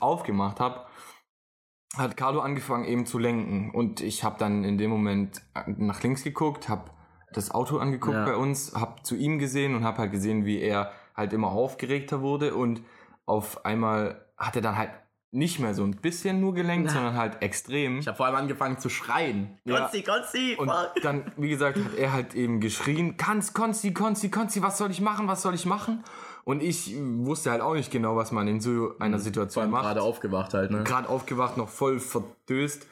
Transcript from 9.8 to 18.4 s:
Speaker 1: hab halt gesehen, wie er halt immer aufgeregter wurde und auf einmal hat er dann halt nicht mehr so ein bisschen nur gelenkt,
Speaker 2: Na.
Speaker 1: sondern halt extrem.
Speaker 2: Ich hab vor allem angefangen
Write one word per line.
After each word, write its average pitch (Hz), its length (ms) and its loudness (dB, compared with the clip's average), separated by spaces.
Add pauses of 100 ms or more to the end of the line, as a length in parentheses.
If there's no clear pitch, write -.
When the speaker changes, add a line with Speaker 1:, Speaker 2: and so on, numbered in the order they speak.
Speaker 1:
hab 113 140 0
halt 101 140 0
gesehen, 104 340 2
wie 104 140 2
er 101 320 2 (220)
halt 104 180 -2
immer 110 160 2
aufgeregter 135 760 0
wurde 143 320 0
und 117 280 0 (440)
auf - 380 -2
einmal 110 600 0 (100)
hat 117 200 -2
er 113 60 2
dann 104 140 0
halt 110 140 -2 (420)
nicht 147 260 0
mehr 110 160 0
so 101 80 0
ein 101 140 0
bisschen 190 440 0
nur 190 140 2
gelenkt, 175 320 2
Speaker 2:
Na. 151 60 2
Speaker 1:
sondern 123 240 0
halt 113 260 -2
extrem. 127 560 -2
Speaker 2:
Ich 147 80 -4
hab 110 120 -4
vor 131 80 4
allem 131 100 2
angefangen 135 420 0